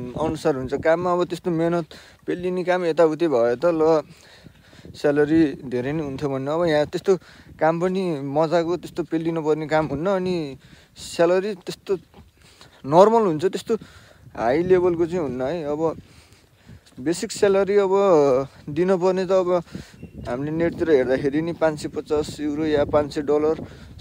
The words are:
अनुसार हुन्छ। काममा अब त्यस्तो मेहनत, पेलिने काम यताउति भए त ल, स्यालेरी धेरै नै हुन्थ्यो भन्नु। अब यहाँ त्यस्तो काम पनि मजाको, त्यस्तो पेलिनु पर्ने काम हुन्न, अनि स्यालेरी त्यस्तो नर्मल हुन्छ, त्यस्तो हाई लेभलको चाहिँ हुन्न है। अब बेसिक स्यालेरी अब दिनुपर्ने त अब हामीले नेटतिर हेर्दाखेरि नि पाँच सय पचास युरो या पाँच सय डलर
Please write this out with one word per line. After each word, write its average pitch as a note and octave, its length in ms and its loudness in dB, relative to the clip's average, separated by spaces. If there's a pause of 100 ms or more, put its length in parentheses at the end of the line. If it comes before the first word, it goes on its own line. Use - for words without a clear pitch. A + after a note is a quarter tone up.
(120)
अनुसार D#3 440 -2
हुन्छ। B2+ 180 -4
काममा E3 380 0
अब F3 120 0
त्यस्तो F3 260 -6
मेहनत, E3+ 360 0 (400)
पेलिने F3+ 380 -4
काम F3+ 200 0
यताउति D#3+ 440 2
भए A#2+ 280 2
त A#2+ 80 -4
ल, D#3+ 400 2 (880)
स्यालेरी D3 720 2
धेरै B2 280 -4
नै D#3+ 120 -4
हुन्थ्यो C#3 240 -6
भन्नु। C3+ 240 -4
अब E3 160 -2
यहाँ D3 180 2
त्यस्तो F3 260 -2 (440)
काम E3 240 2
पनि F3+ 400 -2
मजाको, D#3+ 560 0
त्यस्तो E3 320 -8
पेलिनु E3 320 -2
पर्ने D#3 260 0
काम D#3 220 0
हुन्न, C#3+ 180 -4
अनि F#3 300 0 (560)
स्यालेरी F#3 600 0
त्यस्तो - 380 -10 (920)
नर्मल G#3 380 6 (100)
हुन्छ, D#3 160 -2
त्यस्तो G#3 260 -4 (640)
हाई B2 320 0
लेभलको F3 380 2
चाहिँ F3 140 -4
हुन्न B2+ 220 -4
है। D#3 220 -4
अब D3+ 320 -2 (960)
बेसिक E3 380 -6
स्यालेरी G3 440 2
अब F#3+ 180 2 (760)
दिनुपर्ने F3+ 560 0
त F3+ 60 -2
अब F#3 180 2 (800)
हामीले C#3 220 -6
नेटतिर E3 400 -2
हेर्दाखेरि C3 520 2
नि E3 100 -4
पाँच D#3 300 -2
सय E3 60 -8
पचास D3+ 520 -6
युरो D3+ 240 -4
या D3 200 2
पाँच D3 300 0
सय D#3 80 -4
डलर D3+ 360 0 (420)